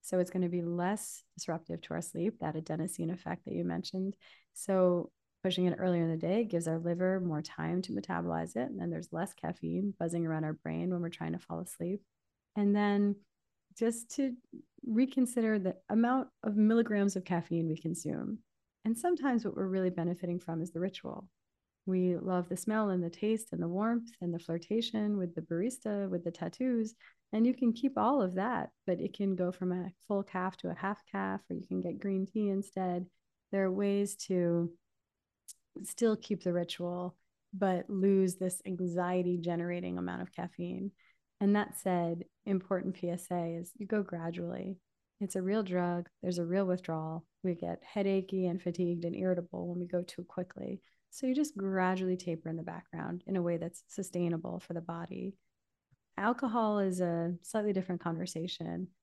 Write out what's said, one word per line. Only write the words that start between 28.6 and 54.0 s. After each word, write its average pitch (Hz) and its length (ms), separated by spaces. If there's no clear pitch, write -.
but 180 140
it - 140
can 196 220
go 180 160
from 180 200
a 180 180
full 196 140
calf 185 360
to 175 120
a 175 40
half 196 360
calf, 190 400
or 175 60
you - 100
can 185 140
get 175 180
green 190 280
tea 214 220
instead. 185 560
There 196 120
are 185 80
ways 202 440
to 170 420
still 220 340
keep 214 280
the 175 80
ritual, 175 640
but 185 380
lose 190 460
this 185 280
anxiety 180 720
generating 175 600
amount 180 240
of 180 80
caffeine. 180 600
And 202 160
that - 200
said, 170 480
important 185 480
P 175 160
S 175 220
A 170 240
is 170 200
you 202 100
go 208 160
gradually. 175 760
It's 202 140
a 190 80
real 202 220
drug. 175 440
There's 175 160
a 170 60
real 185 200
withdrawal. 160 600
We 180 120
get 170 280
headachy 190 640
and 175 160
fatigued 175 420
and 170 120
irritable 175 520
when 175 120
we 175 60
go 175 160
too 180 200
quickly. 185 580
So - 160
you 254 80
just 302 220
gradually 185 600
taper 165 320
in 165 80
the 165 60
background 170 640
in 190 100
a 175 60
way 170 140
that's 165 320
sustainable 175 720